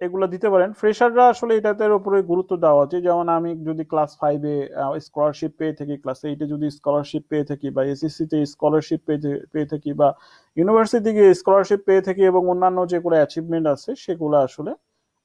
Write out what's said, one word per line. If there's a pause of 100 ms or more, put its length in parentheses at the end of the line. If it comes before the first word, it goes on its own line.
এগুলো
দিতে
পারেন।
ফ্রেশাররা
আসলে
এটাতে
উপরে
গুরুত্ব
দেওয়া
উচিত।
যেমন
আমি
যদি
ক্লাস
ফাইভে,
আহ,
স্কলারশিপ
পেয়ে
থাকি,
ক্লাস
এইটে
যদি
স্কলারশিপ
পেয়ে
থাকি,
বা
এসএসসি
তে
স্কলারশিপ
পেয়ে
থে-,
পেয়ে
থাকি,
বা (420)
ইউনিভার্সিটি
থেকে
স্কলারশিপ
পেয়ে
থাকি,
এবং
অন্যান্য
যেগুলো
অ্যাচিভমেন্ট
আছে
সেগুলো
আসলে, (500)